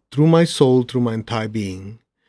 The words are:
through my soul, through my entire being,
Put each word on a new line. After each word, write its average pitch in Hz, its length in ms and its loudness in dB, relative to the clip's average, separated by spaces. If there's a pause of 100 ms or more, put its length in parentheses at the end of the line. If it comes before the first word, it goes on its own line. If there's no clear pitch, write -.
through 151 180 2
my 165 160 6
soul, 127 400 2
through 123 180 -4
my 117 120 -2
entire 110 340 -6
being, 101 500 -8 (300)